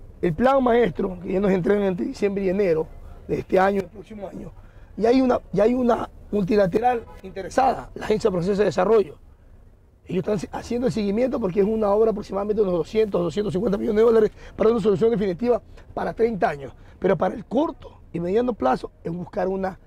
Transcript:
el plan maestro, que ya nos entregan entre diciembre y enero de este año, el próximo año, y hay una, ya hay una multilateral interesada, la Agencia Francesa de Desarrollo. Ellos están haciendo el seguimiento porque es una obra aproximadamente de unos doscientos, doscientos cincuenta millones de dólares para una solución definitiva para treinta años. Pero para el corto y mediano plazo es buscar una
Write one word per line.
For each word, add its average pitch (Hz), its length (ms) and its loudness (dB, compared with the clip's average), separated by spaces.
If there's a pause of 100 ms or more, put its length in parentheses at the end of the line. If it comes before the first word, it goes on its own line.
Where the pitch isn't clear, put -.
(220)
el 175 120 0
plan 254 300 4
maestro, 202 560 0
que 190 140 -8
ya 190 60 2
nos 202 120 2
entregan 196 320 2
entre 190 220 -2
diciembre 202 380 -2
y 190 60 0
enero 175 380 0 (400)
de 165 120 -4
este - 200 2
año, 196 220 2
el 175 60 -6
próximo 202 400 -16
año, - 240 -14 (440)
y 196 100 -2
hay 247 140 6
una, 247 200 2 (120)
ya 185 120 2
hay 240 100 4
una 247 360 0 (220)
multilateral 208 720 2 (200)
interesada, 190 720 -2
la - 100 -12
Agencia 214 260 0
Francesa 185 280 0
de 208 60 4
Desarrollo. 196 520 2 (880)
Ellos 175 220 -4
están 208 240 -2
haciendo - 340 -4
el 190 80 0
seguimiento 226 460 0
porque 190 220 0
es 190 40 4
una 220 240 0
obra 220 220 4
aproximadamente 208 500 -2
de 202 60 2
unos 180 100 0
doscientos, 202 420 0
doscientos 175 340 -2
cincuenta 190 260 0
millones 220 180 0
de 214 60 6
dólares 226 280 4 (240)
para 220 140 4
una 233 100 2
solución 208 300 2
definitiva 214 540 0 (320)
para 175 180 -6
treinta 226 360 0
años. 139 240 -10 (260)
Pero 185 180 2
para 190 160 -2
el 240 120 -12
corto 285 540 -4 (140)
y 170 60 -6
mediano 214 340 0
plazo 254 380 -2 (120)
es 170 80 -6
buscar 180 360 -6
una 190 400 -6